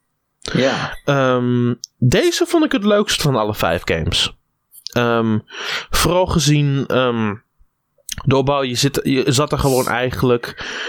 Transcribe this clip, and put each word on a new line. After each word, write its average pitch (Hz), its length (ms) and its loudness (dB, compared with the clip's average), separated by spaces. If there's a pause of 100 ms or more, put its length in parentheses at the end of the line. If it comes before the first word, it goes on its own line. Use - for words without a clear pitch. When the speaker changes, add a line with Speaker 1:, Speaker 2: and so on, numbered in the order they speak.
(400)
Speaker 1:
Ja. - 680 -2
Speaker 2:
Ehm, 123 680 2 (240)
deze 320 500 2
vond 320 180 2
ik 302 60 -2
het 220 120 0
leukst 208 380 2
van 139 140 0
alle 107 200 0
vijf 87 300 0
games. - 500 -2 (560)
Ehm, 117 480 0 (500)
vooral 175 360 0
gezien, 147 600 2
ehm, 117 480 0 (920)
de 131 100 4
opbouw, 139 280 0
je 123 120 -4
zit, 139 280 0
je 131 240 0
zat 143 240 0
er 139 80 -2
gewoon 127 280 2
eigenlijk, 123 800 0 (240)